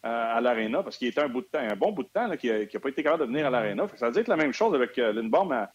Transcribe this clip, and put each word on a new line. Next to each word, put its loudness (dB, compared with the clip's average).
euh, 0
à 2
l'aréna, 2
parce -10
qu'il -2
était 0
un 2
bout -4
de -10
temps, -4
un -2
bon 0
bout -4
de -8
temps, -2
là, -2
qu'il -2
a, 0
qu'il -14
a -4
pas -2
été -4
capable 2
de -2
venir -2
à 2
l'aréna. 0
Fait -10
que -20
ça 0
veut 0
dire 0
que -6
la 4
même 2
chose 2
avec, 0
euh, 2
Lindbaum 2
à -2